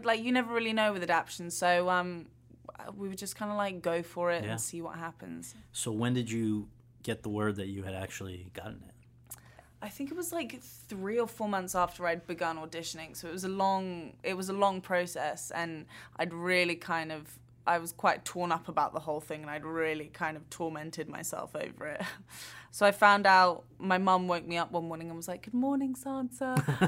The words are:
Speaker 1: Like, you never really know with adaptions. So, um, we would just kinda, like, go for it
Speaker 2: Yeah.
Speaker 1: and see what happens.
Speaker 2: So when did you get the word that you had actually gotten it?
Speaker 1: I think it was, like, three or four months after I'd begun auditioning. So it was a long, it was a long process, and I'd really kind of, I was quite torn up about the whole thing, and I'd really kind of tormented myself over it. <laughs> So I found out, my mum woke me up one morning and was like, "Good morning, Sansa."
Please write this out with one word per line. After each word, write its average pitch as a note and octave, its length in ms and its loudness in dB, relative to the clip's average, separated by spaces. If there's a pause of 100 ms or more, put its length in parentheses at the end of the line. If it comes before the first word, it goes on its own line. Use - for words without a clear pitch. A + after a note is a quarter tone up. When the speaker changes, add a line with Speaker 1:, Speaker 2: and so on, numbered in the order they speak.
Speaker 1:
Like, A3+ 200 4
you B3 100 2
never A#3+ 220 2
really A3+ 180 2
know G#3+ 220 4
with F#3 80 -2
adaptions. E3+ 520 0
So, F3+ 360 4
um, F3+ 380 0 (680)
we G3 120 -6
would F#3+ 100 -8
just G3 180 -8
kinda, G#3 180 -4
like, G3 280 -2
go E3+ 200 2
for F3 280 -2
it E3+ 140 0
Speaker 2:
Yeah. G3+ 80 -2
Speaker 1:
and - 80 -4
see - 200 -6
what E3 160 -8
happens. F#2 580 -10 (180)
Speaker 2:
So - 200 -4
when A#2+ 220 2
did A#2+ 160 0
you G#2+ 380 0 (340)
get - 200 -4
the G#2+ 60 -6
word G#2 280 0
that G2 100 -6
you G2 160 -6
had F#2+ 120 -6
actually F#2 600 -8
gotten - 340 -12
it? - 60 -20 (880)
Speaker 1:
I G#3 80 -8
think C#4 200 -8
it D#4+ 60 -4
was, F4 160 -6
like, C4+ 300 -6
three G3+ 560 -6
or A#3 80 2
four G#3+ 220 -4
months F#3 260 -2
after F3 320 0
I'd E3+ 200 0
begun E3 300 -2
auditioning. D#3+ 580 -10
So - 140 -10
it D#3+ 40 -6
was F#3 120 -6
a F#3+ 60 -2
long, F#3+ 720 -2
it F#3+ 120 -2
was F#3 140 -4
a G3 60 -4
long G3 260 4
process, F3 680 -2
and E3 340 -4 (320)
I'd E3+ 160 -2
really F3 440 2
kind E3 360 -4
of, D#3 260 -12 (280)
I E3+ 120 4
was E3+ 140 -6
quite - 320 2
torn F3 280 -2
up D#3+ 160 -2
about - 260 0
the D#3+ 60 -2
whole D3+ 200 -4
thing, D#3 220 -8
and D3+ 80 -10
I'd D3+ 140 -8
really D#3+ 420 -2
kind D#3 300 -4
of D3+ 120 -16
tormented D#3+ 600 -6
myself - 440 -8
over - 340 -6
it. D3 180 -8
<laughs> - 60 -8 (600)
So G#3 120 4
I G3+ 60 10
found G3+ 340 8
out, F#3 380 8 (140)
my F#3 200 4
mum F#3 300 6
woke F3 180 0
me E3+ 100 -2
up E3+ 160 -2
one E3+ 160 -2
morning E3 200 -8
and E3 100 -8
was E3 100 -10
like, F#3 140 -8
"Good G#3+ 100 -10
morning, C4+ 420 2
Sansa." B3+ 600 -4 (320)